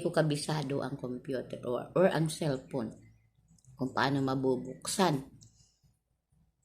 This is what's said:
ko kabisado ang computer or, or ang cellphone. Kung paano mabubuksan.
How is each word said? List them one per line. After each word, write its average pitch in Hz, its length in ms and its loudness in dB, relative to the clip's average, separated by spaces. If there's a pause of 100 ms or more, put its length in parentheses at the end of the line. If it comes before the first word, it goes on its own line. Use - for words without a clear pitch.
ko 170 80 0
kabisado 147 720 0
ang 131 160 -6
computer 123 640 -8
or, 123 320 -2
or 180 160 6
ang 160 160 2
cellphone. 131 640 -4 (800)
Kung 127 160 -4
paano 135 320 2
mabubuksan. 131 960 2 (1500)